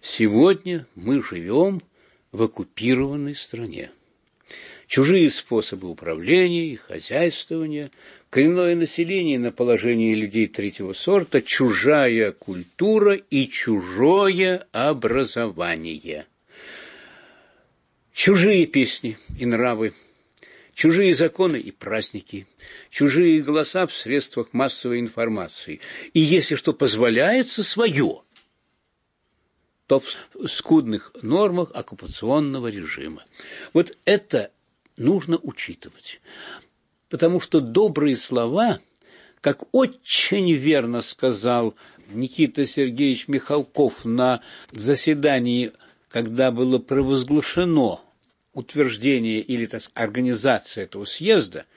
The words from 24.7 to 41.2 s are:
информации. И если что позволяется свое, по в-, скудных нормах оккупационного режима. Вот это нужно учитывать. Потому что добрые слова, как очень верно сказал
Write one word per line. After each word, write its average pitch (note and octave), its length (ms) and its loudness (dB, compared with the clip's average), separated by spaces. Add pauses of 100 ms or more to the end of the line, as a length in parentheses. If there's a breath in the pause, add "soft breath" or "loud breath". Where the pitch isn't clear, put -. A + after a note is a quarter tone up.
информации. A2 800 -6 (320 loud breath)
И D#3+ 80 4
если D#3 360 2
что - 180 -2
позволяется C3+ 880 2
свое, F3+ 600 0 (1600)
по C3+ 140 2
в-, - 480 -12
скудных B2+ 640 0 (100)
нормах F3 520 0
оккупационного B2+ 920 -4
режима. D#2+ 560 -12 (480 loud breath)
Вот F3 320 0
это D3+ 460 0 (460)
нужно E3 420 0
учитывать. - 800 -14 (880 loud breath)
Потому E3+ 320 2
что - 200 2
добрые C#3+ 560 2
слова, C3+ 640 0 (600 soft breath)
как - 320 -2
очень G3+ 800 0
верно C3 480 0
сказал A#2+ 720 0 (340 soft breath)